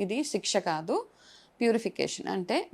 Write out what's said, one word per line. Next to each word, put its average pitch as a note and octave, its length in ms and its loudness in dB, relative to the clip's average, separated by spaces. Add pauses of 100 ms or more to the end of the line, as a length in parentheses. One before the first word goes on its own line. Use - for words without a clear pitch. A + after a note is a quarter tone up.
ఇది G#3+ 240 0
శిక్ష - 320 -2
కాదు, F3+ 500 0 (540)
ప్యూరిఫికేషన్. A3+ 680 0
అంటే F#3+ 440 0